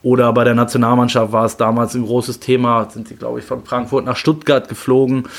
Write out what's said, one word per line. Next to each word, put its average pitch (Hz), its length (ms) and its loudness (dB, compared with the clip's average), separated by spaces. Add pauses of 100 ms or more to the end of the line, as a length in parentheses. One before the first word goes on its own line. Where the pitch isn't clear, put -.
oder 123 300 2
bei 120 140 4
der 120 100 4
Nationalmannschaft 120 760 2
war 110 100 2
es 113 140 -2
damals 117 360 0
ein 123 120 -4
großes 120 340 -2
Thema, 120 500 0
sind 113 200 -16
sie, - 80 -20
glaub 120 200 -8
ich, 117 60 -10
von 123 220 -8
Frankfurt 123 400 -4
nach 123 100 -4
Stuttgart 151 540 0
geflogen. 127 560 0 (140)